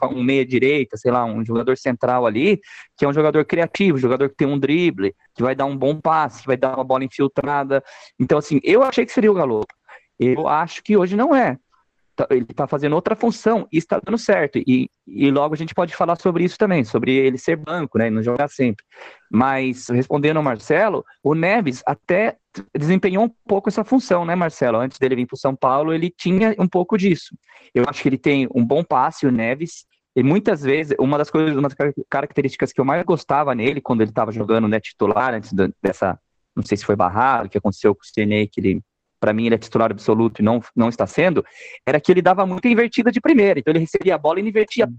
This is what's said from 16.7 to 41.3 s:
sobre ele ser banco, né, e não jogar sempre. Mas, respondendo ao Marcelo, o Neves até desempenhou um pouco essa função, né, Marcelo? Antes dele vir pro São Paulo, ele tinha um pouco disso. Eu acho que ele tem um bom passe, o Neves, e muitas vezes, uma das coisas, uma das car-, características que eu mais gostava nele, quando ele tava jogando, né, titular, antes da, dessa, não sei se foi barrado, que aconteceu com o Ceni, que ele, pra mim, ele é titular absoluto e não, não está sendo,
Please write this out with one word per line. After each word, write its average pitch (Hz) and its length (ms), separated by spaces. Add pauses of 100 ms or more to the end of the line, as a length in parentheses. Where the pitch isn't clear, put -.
sobre 127 280
ele 131 240
ser 165 200
banco, 156 400
né, 117 100
e - 20
não 110 140
jogar 123 240
sempre. 123 380 (440)
Mas, 131 600
respondendo 143 480
ao 151 60
Marcelo, 151 600 (180)
o 147 140
Neves 165 500
até 190 520 (360)
desempenhou 185 520
um 233 60 (140)
pouco 196 220
essa 214 160
função, 196 400
né, 165 100
Marcelo? 156 440
Antes 131 200
dele 131 200
vir 123 100
pro - 80
São 135 180
Paulo, 139 400
ele 165 160
tinha 190 480
um 185 120
pouco 180 280
disso. 180 380 (380)
Eu 123 120
acho - 160
que - 60
ele 135 100
tem 139 380
um 117 100
bom 139 160
passe, 147 460
o 131 40
Neves, 123 540 (300)
e 127 80
muitas 180 380
vezes, 147 360
uma 139 200
das 147 120
coisas, 156 240
uma 143 140
das 131 60
car-, 143 200 (160)
características 139 600
que - 80
eu 131 60
mais 156 180
gostava 143 500
nele, 131 280
quando 120 180
ele 107 140
tava 113 180
jogando, 110 380
né, 110 100
titular, 110 540
antes 110 180
da, 95 160 (160)
dessa, 95 340 (380)
não 101 80
sei 101 140
se - 80
foi 101 100
barrado, 104 540
que - 80
aconteceu 104 360
com - 80
o - 40
Ceni, 107 420
que - 140
ele, 95 200 (380)
pra 107 140
mim, 113 140
ele 113 80
é - 20
titular 113 340
absoluto 110 500
e 104 40
não, 113 160 (140)
não 117 120
está 117 200
sendo, 165 360 (420)